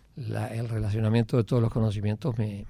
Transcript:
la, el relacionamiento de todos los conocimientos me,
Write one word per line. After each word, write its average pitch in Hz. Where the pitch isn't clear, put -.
la, 110
el 113
relacionamiento 110
de 117
todos 123
los 113
conocimientos 107
me, 104